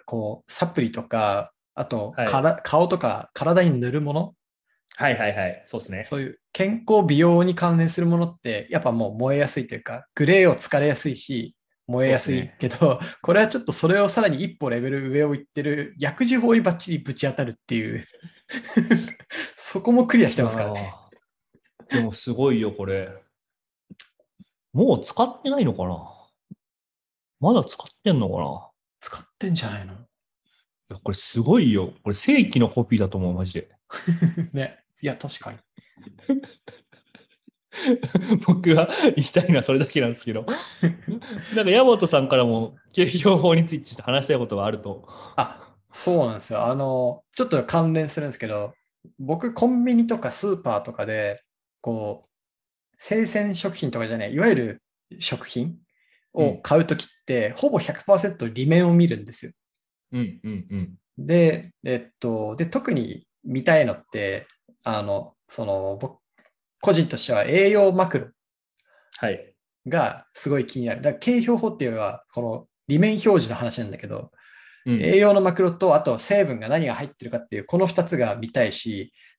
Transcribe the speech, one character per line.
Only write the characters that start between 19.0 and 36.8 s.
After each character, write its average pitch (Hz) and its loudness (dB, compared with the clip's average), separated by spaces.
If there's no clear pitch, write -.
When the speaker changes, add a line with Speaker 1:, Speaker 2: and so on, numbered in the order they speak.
Speaker 1:
そ - -8
こ 233 2
も 240 6
ク 240 2
リ 196 8
ア - -2
し - -2
て 135 2
ま 117 2
す 113 -4
か 107 -2
ら 104 -6
ね。 101 -8
Speaker 2:
あ - -20
ー。 135 0
で 120 2
も 107 -4
す - -10
ご 127 2
い 113 0
よ、 104 -4
こ 101 -10
れ。 95 -6
も 143 4
う - -8
使 - -2
っ 254 -2
て 269 -4
な 285 0
い 202 2
の 127 2
か 90 -6
な？ 85 -8
ま 190 4
だ 165 4
使 - -14
っ - -20
て 202 4
ん 135 2
の 98 0
か 92 -4
な？ 73 -8
Speaker 1:
使 - -16
っ - -20
て 196 -4
ん 170 0
じ 127 -2
ゃ 107 -6
な 101 -10
い 95 -14
の？ 92 -16
Speaker 2:
い - -16
や、 95 -14
こ 101 -4
れ - -6
す - -6
ご 156 4
い 131 4
よ。 95 -2
こ 104 -4
れ 104 -4
正 269 4
規 - 2
の 110 4
コ 120 -2
ピ 113 2
ー 107 -2
だ 113 0
と 98 -8
思 92 -2
う、 87 -4
マ 92 -4
ジ 92 -10
で。 - -10
Speaker 1:
<laughs> 170 -2
ね。 135 -6
い 147 -6
や、 127 -4
確 - -12
か - -14
に。 110 -18